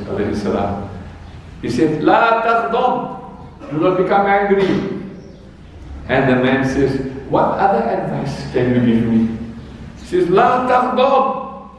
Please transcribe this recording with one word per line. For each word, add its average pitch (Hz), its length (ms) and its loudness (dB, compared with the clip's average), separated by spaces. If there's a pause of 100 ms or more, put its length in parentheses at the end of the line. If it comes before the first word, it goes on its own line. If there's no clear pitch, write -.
alayhi 104 260 -2
salam? 98 540 -4 (720)
He - 80 -6
said, 151 340 2
"La 220 380 4
taghdab, - 1300 -2
do 147 80 -4
not 180 200 2
become 196 280 2
angry." 196 720 2 (1120)
And 131 160 4
the 123 160 4
man 127 240 2
says, 131 320 0 (320)
"What - 320 0
other 202 240 2
advice - 680 -4
can 123 220 2
you 120 80 2
give 113 240 4
me?" 113 320 2 (640)
He - 40 -18
says, 175 240 0
"La 240 360 4
taghdab 247 1120 0